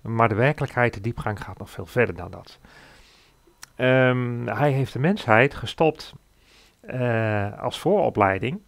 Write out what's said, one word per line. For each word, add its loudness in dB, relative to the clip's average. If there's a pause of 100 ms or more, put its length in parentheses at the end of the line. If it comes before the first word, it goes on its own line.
Maar 2
de 0
werkelijkheid, 0
de -12
diepgang -6
gaat -14
nog -14
veel -12
verder 0
dan -12
dat. -20 (1160)
Ehm, 2
hij 0
heeft -2
de -6
mensheid 4
gestopt, -4 (680)
eh, -2
als -8
vooropleiding 2